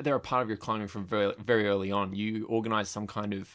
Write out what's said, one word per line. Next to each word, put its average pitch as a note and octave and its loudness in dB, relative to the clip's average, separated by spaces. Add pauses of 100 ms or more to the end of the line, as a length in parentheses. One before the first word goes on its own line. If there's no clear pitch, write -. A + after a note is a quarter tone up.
they're C#3+ 2
a B2+ 2
part B2+ 0
of A2 -2
your G#2+ -2
climbing G#2+ -4
from G2+ -8
very, G2+ 2
very G#2+ 4
early G2 2
on. F#2+ 0
You A2 -2
organised A2 0
some G#2 -6
kind G#2 -4
of, G2 -8